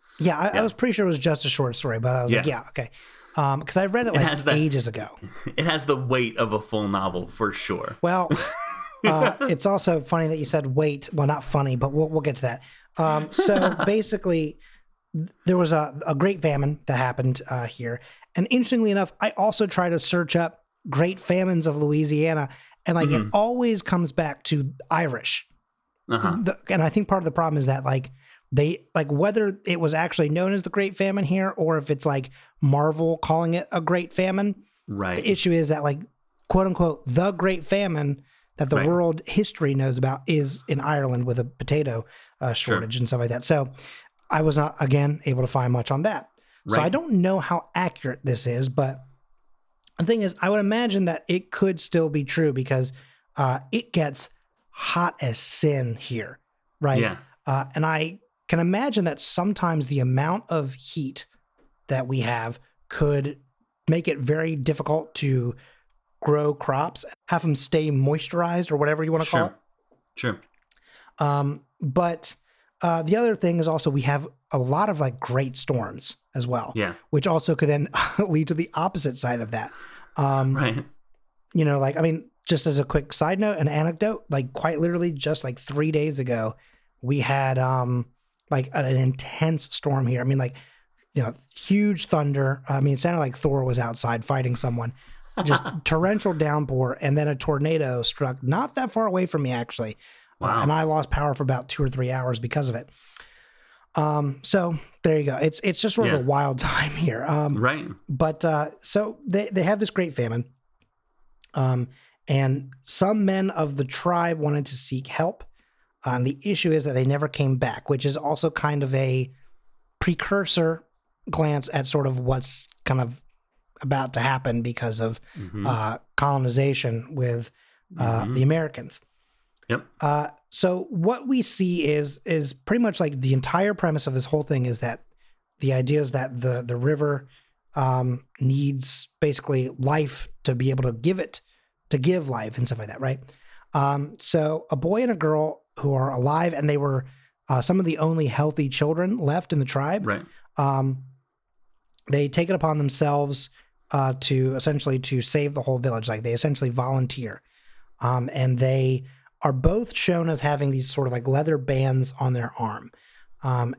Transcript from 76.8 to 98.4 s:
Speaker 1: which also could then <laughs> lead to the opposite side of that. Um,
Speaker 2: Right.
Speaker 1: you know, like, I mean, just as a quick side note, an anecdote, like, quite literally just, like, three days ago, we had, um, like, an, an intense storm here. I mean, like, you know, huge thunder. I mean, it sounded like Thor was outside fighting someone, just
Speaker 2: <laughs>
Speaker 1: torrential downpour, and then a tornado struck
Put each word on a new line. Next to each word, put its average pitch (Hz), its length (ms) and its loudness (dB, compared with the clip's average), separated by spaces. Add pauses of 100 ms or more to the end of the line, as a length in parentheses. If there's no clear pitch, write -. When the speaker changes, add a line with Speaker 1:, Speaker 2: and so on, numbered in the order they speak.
Speaker 1:
which 147 180 2
also 160 280 2
could 147 140 2
then 147 240 2
<laughs> - 260 -2
lead 160 280 2
to 175 60 0
the 170 220 -4
opposite 156 420 -2
side 123 240 -2
of 110 100 -8
that. 110 200 -6 (460)
Um, 135 380 2
Speaker 2:
Right. 139 300 -2 (680)
Speaker 1:
you 160 120 2
know, 143 140 2
like, 135 180 0
I 165 40 0
mean, 160 280 0 (180)
just 156 180 2
as 143 140 2
a 139 40 2
quick 147 300 -2
side 180 260 0
note, 208 180 0
an 151 100 2
anecdote, 165 640 0
like, 135 240 -2
quite 156 260 -2
literally 175 320 0
just, 151 320 -4
like, 127 160 -8
three 151 320 -2
days 151 280 0
ago, 117 360 -2 (460)
we 139 180 0
had, 135 400 2
um, 123 480 0 (420)
like, 131 240 0
an, 143 120 0
an 131 120 2
intense 131 720 -2
storm 139 360 0
here. 123 140 0
I - 20 -4
mean, 135 160 2
like, 127 160 -4 (580)
you 143 100 0
know, 117 100 -4 (220)
huge 202 520 2
thunder. 139 600 0
I 139 140 0
mean, 139 140 4
it 131 40 -2
sounded 170 200 0
like 127 160 -2
Thor 139 280 0
was 123 160 0
outside 117 460 -2
fighting 127 300 0
someone, 120 380 -4 (500)
just 156 200 2 (100)
Speaker 2:
<laughs> 160 100 -8
Speaker 1:
torrential 185 500 2
downpour, 139 680 0
and 143 160 2
then 151 100 2
a 147 80 0
tornado 143 640 0
struck 131 420 -2